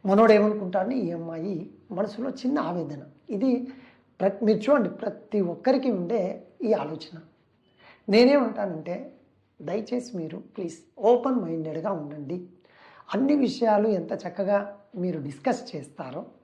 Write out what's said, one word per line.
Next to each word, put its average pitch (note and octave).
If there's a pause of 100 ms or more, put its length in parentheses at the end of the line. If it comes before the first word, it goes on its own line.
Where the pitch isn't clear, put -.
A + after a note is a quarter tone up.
మనోడు G#3
ఏమనుకుంటాడని G#3
ఈ E3+
అమ్మాయి E3 (220)
మనసులో G#3+
చిన్న B3+
ఆవేదన. D#3 (280)
ఇది A#3+ (540)
ప్ర-, G3
మీరు G#3+
చూడండి, C4
ప్రతి -
ఒక్కరికి B3+
ఉండే F#3 (160)
ఈ A3
ఆలోచన. D#3+ (880)
నేనేమంటానంటే G#3 (480)
దయచేసి G#3+
మీరు D#3+
ప్లీజ్ F3 (220)
ఓపెన్ A#3+
మైండెడ్‌గా E3
ఉండండి. D3+ (680)
అన్ని C4+
విషయాలు A3
ఎంత F#3
చక్కగా G3+ (160)
మీరు F3
డిస్కస్ -
చేస్తారో C#3 (180)